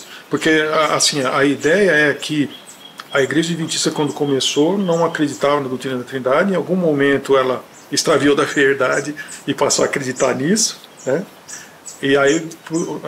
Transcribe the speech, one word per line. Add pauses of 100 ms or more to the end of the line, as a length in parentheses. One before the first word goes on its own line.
(300)
porque,
a-,
assim,
a
ideia
é
que (640)
a
igreja
adventista,
quando
começou,
não
acreditava
na
doutrina
da
Trindade.
Em
algum
momento
ela (280)
extraviou
da
verdade (320)
e
passou
a
acreditar
nisso, (260)
né? (760)
E
aí, (240)
pu-,